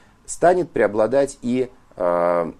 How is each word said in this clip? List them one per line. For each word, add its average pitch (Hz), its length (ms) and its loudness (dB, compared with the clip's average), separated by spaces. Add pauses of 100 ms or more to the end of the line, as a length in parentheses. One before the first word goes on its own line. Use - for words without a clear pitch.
(260)
станет 175 460 0
преобладать 110 720 0
и, 123 280 -2 (260)
э, 87 640 0